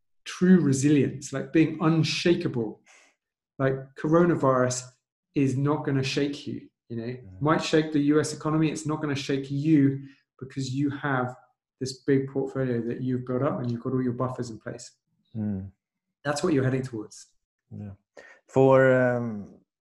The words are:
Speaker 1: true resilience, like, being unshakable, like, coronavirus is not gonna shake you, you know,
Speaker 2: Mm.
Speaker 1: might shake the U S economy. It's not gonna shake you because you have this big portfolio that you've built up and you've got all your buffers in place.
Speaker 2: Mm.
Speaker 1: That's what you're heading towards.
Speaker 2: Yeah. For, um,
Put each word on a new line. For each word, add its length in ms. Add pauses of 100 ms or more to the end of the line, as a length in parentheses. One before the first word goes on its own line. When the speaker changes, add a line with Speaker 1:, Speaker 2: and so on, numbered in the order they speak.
(240)
Speaker 1:
true 360
resilience, 720
like, 180
being 300
unshakable, 1000 (800)
like, 160 (220)
coronavirus 840 (520)
is 220
not 280
gonna 180
shake 440
you, 160 (260)
you 80
know, 100
Speaker 2:
Mm. 340
Speaker 1:
might 220
shake 300
the 80 (120)
U 60
S 140
economy. 380
It's 160
not 140
gonna 140
shake 360
you 500 (400)
because 340
you 160
have 460 (420)
this 200
big 300
portfolio 600
that 140
you've 240
built 160
up 180
and 100
you've 120
got 100
all 100
your 120
buffers 360
in 80
place. 320 (460)
Speaker 2:
Mm. 340 (540)
Speaker 1:
That's 180
what 120
you're 100
heading 180
towards. 440 (440)
Speaker 2:
Yeah. 200 (580)
For, 280 (240)
um, 480 (320)